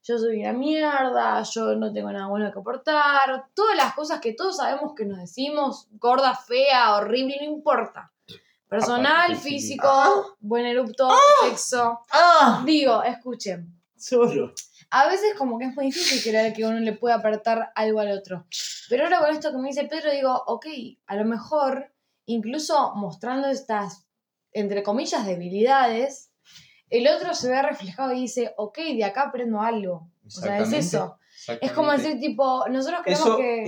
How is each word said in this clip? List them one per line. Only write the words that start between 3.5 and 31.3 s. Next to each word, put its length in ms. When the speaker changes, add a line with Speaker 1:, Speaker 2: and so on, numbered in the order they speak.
Speaker 1:
todas 220
las 180
cosas 280
que 120
todos 240
sabemos 380
que 100
nos 140
decimos, 680
gorda, 360
fea, 600
horrible, 440
no 60
importa. 680
Personal, 640
Speaker 2:
Aparte, 40
Speaker 1:
físico, 580
Speaker 2:
sí. 460
Speaker 1:
buen 260
erupto, 460
Speaker 2:
¡Ah! 60
Speaker 1:
sexo. 500
Speaker 2:
¡Ah! 540
Speaker 1:
Digo, 380
escuchen. 760
Speaker 2:
Solo. 560
Speaker 1:
A 200
veces 280
como 220
que 60
es 100
muy 120
difícil 340
creer 220
que 120
uno 140
le 140
puede 200
aportar 600
algo 240
al 120
otro. 340
Pero 140
ahora 160
con 120
esto 200
que 60
me 100
dice 180
Pedro, 260
digo, 360
ok, 180
a 120
lo 80
mejor, 680
incluso 720
mostrando 540
estas, 580
entre 300
comillas, 420
debilidades, 1080
el 200
otro 240
se 160
ve 120
reflejado 520
y 80
dice, 360
"Ok, 220
de 240
acá 200
aprendo 380
algo". 480
O 40
sea, 280
es 160
Speaker 3:
Exactamente, 40
Speaker 1:
eso. 440
Es 200